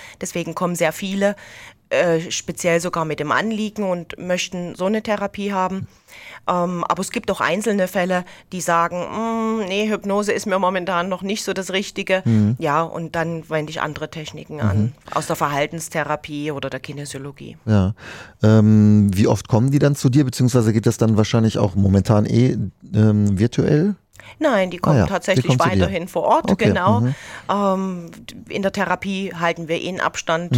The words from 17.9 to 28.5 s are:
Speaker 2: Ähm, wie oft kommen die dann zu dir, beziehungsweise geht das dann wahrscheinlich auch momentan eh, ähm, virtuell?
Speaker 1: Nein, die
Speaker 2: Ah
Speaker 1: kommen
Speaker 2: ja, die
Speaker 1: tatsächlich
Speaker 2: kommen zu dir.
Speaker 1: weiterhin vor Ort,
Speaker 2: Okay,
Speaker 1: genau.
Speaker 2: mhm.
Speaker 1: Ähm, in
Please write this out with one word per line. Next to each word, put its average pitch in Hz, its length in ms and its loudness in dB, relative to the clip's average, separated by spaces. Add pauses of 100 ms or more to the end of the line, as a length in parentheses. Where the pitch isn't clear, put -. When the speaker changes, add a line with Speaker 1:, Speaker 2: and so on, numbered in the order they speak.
Speaker 2:
Ähm, 107 720 8
wie 104 140 4
oft 113 220 0
kommen 120 220 2
die 143 80 2
dann 143 160 4
zu 139 140 0
dir, 135 160 4
beziehungsweise 120 480 2
geht 110 140 2
das 117 120 2
dann 110 180 4
wahrscheinlich 110 420 2
auch 95 160 0
momentan 98 520 4
eh, 123 300 4 (380)
ähm, 104 440 4
virtuell? 151 580 2 (420)
Speaker 1:
Nein, 208 320 2
die 175 80 -10
Speaker 2:
Ah - 40 -10
Speaker 1:
kommen 151 160 4
Speaker 2:
ja, 92 60 4
die - 60 0
Speaker 1:
tatsächlich 185 360 0
Speaker 2:
kommen 127 140 2
zu - 160 4
dir. 95 60 2
Speaker 1:
weiterhin 185 260 -2
vor 165 140 -4
Ort, 294 280 2
Speaker 2:
Okay, 202 180 2
Speaker 1:
genau. 107 320 2
Speaker 2:
mhm. 127 140 0 (360)
Speaker 1:
Ähm, 190 600 -2 (380)
in - 140 -6